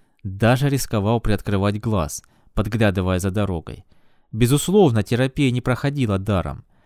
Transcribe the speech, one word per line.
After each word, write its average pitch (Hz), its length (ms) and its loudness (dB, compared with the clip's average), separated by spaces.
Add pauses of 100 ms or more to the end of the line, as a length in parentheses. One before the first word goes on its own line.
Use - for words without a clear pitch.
(240)
Даже 110 440 2
рисковал 117 540 0
приоткрывать 101 580 0
глаз, 101 440 -4 (300)
подглядывая 101 640 0
за 95 120 -2
дорогой. 95 540 -6 (460)
Безусловно, 127 720 4
терапия 131 480 0
не 120 100 -2
проходила 127 560 -2
даром. 95 480 -4 (200)